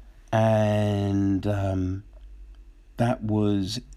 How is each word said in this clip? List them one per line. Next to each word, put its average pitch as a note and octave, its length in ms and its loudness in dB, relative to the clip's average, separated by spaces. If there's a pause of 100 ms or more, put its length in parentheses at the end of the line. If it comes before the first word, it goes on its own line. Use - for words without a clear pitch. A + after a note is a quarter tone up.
(320)
and, G#2 1120 2
um, F#2+ 580 -2 (920)
that A#2+ 240 0
was G#2 580 0 (180)